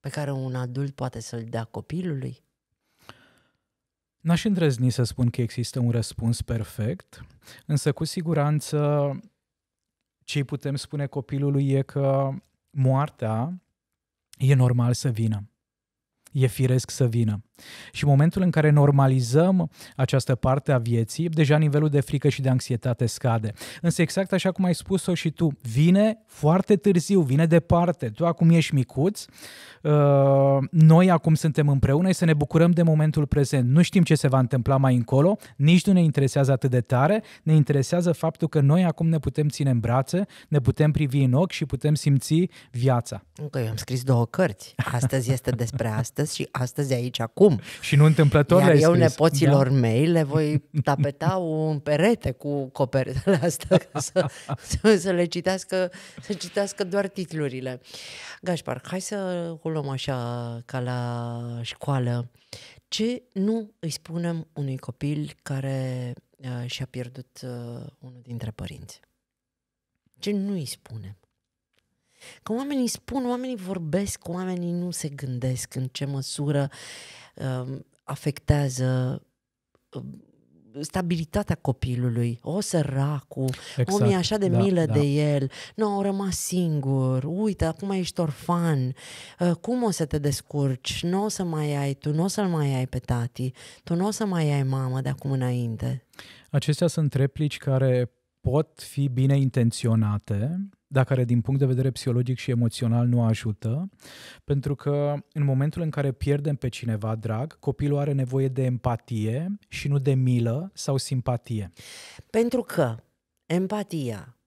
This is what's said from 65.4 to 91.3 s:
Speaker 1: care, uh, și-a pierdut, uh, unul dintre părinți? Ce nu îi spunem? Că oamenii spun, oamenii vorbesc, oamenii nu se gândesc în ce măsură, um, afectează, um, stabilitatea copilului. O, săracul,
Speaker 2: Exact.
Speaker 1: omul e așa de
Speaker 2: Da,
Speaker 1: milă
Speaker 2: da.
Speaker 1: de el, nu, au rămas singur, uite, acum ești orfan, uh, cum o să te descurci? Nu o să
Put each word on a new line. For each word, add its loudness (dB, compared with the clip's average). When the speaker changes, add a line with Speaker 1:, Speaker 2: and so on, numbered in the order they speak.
Speaker 1:
care, -6
uh, -10
și-a -8
pierdut, -14
uh, -10
unul -20
dintre -10
părinți? -14
Ce -6
nu -4
îi -6
spunem? -16
Că -8
oamenii -2
spun, -6
oamenii -4
vorbesc, -6
oamenii -6
nu -4
se -8
gândesc -6
în -6
ce -8
măsură, -4
um, -8
afectează, -2
um, -14
stabilitatea -4
copilului. -4
O, -6
săracul, -4
Speaker 2:
Exact. 0
Speaker 1:
omul 4
e 2
așa -2
de 0
Speaker 2:
Da, 2
Speaker 1:
milă 2
Speaker 2:
da. -2
Speaker 1:
de 2
el, 0
nu, -2
au -2
rămas -2
singur, -2
uite, -2
acum -4
ești -4
orfan, -2
uh, 0
cum -4
o 0
să -2
te -4
descurci? -4
Nu -2
o -2
să -6